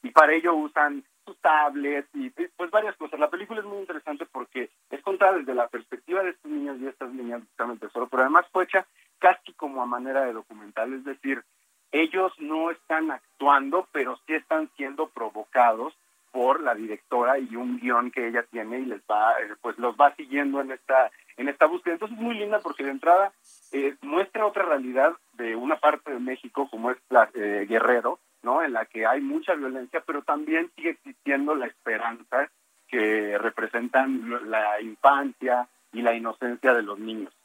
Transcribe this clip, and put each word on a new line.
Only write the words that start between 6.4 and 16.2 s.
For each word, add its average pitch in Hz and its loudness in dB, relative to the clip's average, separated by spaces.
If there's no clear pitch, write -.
niños 143 -6
y 131 -8
estas 127 -12
niñas 120 -10
buscando 117 -8
el 107 -16
tesoro, 117 -8
pero 127 2
además 156 4
fue 185 2
hecha 190 0
casi - 4
como 135 -6
a 123 -2
manera 131 0
de 123 -2
documental, 110 -8
es 131 -12
decir, 135 -4
ellos 175 0
no 160 -2
están 160 -4
actuando, 139 2
pero 127 -2
sí 156 -4
están 156 -2
siendo 139 -6
provocados 113 0